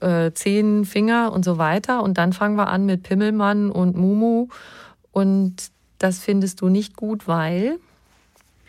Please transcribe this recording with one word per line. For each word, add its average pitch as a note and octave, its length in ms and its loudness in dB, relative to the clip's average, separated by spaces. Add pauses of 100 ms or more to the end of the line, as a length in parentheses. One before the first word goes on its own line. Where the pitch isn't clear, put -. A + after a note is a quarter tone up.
äh, E3+ 300 0
Zehen, G#3 540 0
Finger A3 460 0
und F#3 140 0
so F3 120 0
weiter. F#3+ 460 0
Und F#3 140 0
dann F3 160 2
fangen G#3 220 -2
wir G#3 120 0
an F#3+ 180 0
mit F#3 180 0
Pimmelmann G#3 680 0
und F3+ 240 0
Mumu. A3 520 2 (640)
Und F#3+ 600 0 (280)
das F#3 200 0
findest G3 420 -2
du F#3 80 2
nicht G3+ 280 0
gut, G#3+ 300 -8
weil? F3 520 -2 (880)